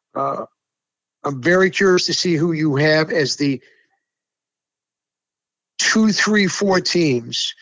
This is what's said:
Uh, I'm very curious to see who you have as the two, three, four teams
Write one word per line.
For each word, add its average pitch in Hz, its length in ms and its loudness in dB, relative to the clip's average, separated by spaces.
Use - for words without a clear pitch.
Uh, 139 300 -6
I'm 139 160 -6
very 185 280 4
curious 185 360 2
to 165 80 -4
see 175 220 0
who 165 180 0
you 151 240 0
have 156 340 2
as 156 240 -2
the 139 260 -2
two, 220 340 2
three, 202 360 0
four 190 340 0
teams 127 800 -2